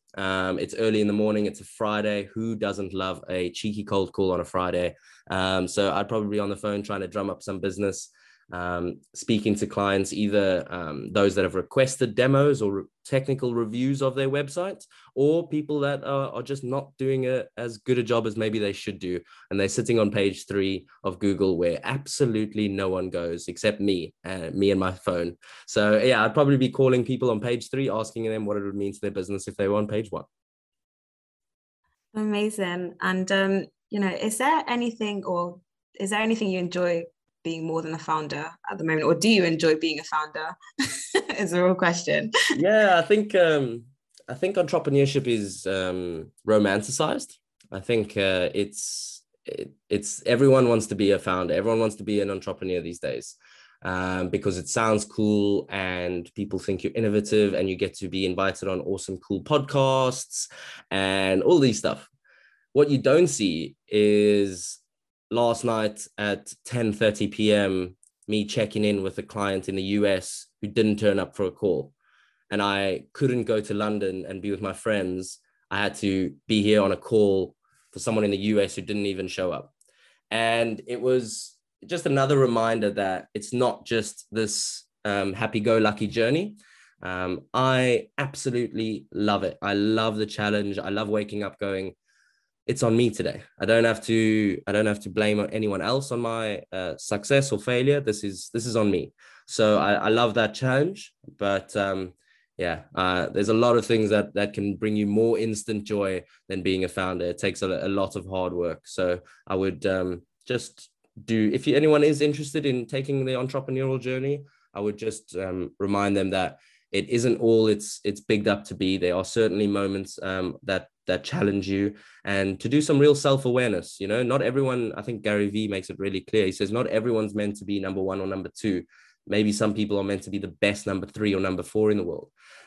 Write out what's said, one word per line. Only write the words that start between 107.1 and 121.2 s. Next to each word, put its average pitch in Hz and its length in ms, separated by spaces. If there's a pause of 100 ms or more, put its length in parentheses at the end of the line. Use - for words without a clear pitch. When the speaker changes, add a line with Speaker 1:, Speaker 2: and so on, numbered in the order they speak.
Speaker 1:
It 87 100
takes - 240
a, 98 60
a 92 220
lot 98 280
of 90 100
hard 92 280
work. 85 320
So 90 340 (260)
I 95 100
would, 95 280
um, 92 380 (240)
just - 420 (340)
do, 110 300
if 131 140
you, 139 100
anyone 147 260
is 147 200
interested 147 420
in 123 220
taking 135 400
the 131 60
entrepreneurial 131 680
journey, 131 440 (280)
I 98 80
would 104 160
just, 107 400
um, 92 420
remind 101 380
them 95 140
that 92 260 (340)
it 101 200
isn't 120 300
all 113 260
it's, 104 380
it's 101 160
bigged 107 280
up 104 160
to 101 100
be. 92 220
There 90 200
are 95 80
certainly 107 420
moments, 98 560
um, 92 400
that, 95 240 (200)
that 90 180